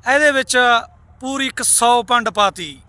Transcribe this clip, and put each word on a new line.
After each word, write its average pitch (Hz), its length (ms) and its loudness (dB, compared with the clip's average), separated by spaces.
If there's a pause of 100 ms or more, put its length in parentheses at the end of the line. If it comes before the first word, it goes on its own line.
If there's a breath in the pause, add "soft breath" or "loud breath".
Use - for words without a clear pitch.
(140)
ਇਹਦੇ 294 180 4
ਵਿੱਚ 262 260 -2 (600)
ਪੂਰੀ 269 260 -6
ਇੱਕ - 160 -8
ਸੌ 240 420 2
ਪੰਡ 233 260 0
ਪਾਤੀ 175 580 -4